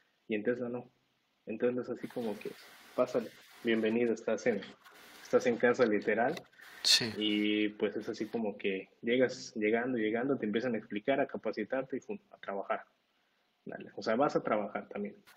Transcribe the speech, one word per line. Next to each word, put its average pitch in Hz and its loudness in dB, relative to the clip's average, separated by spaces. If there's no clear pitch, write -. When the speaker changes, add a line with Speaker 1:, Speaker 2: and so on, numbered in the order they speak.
Speaker 1:
y 110 0
en 104 -2
Tesla 120 -2
no. 123 -10
Entonces 123 0
es 117 -6
así 120 -8
como 110 -4
que, - -10
"Pásale, 123 0
bienvenido, 113 4
estás 110 -2
en, 104 2
estás - 2
en 117 2
casa 123 6
literal". 107 2
Speaker 2:
Sí. 113 4
Speaker 1:
Y 104 2
pues 104 -2
es 113 -6
así 110 -4
como 107 -4
que 95 -4
llegas, 120 2
llegando, 117 2
llegando, 113 0
te 117 -4
empiezan 113 0
a - -2
explicar, 135 -2
a 135 0
capacitarte 120 -4
y 113 -6
pum, 101 -10
a - -20
trabajar. 98 -6
Dale, - -12
o 104 -10
sea, 113 0
vas 143 2
a - 0
trabajar 104 -2
también. 104 -8